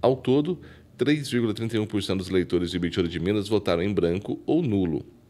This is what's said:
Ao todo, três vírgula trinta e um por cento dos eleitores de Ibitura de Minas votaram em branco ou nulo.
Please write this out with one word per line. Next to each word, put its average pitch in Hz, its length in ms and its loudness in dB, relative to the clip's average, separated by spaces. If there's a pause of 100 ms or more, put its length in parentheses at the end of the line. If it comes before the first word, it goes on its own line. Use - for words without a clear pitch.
Ao 123 140 4
todo, 147 440 0 (380)
três 143 340 0
vírgula 117 220 0
trinta 113 240 -4
e - 20 2
um 107 60 0
por 104 180 -2
cento 95 160 -2
dos 90 100 -6
eleitores 90 400 2
de 90 80 -4
Ibitura 87 300 0
de 82 120 -4
Minas 98 280 0
votaram 95 340 2
em 101 100 0
branco 92 540 0
ou 156 160 2
nulo. 95 420 0 (260)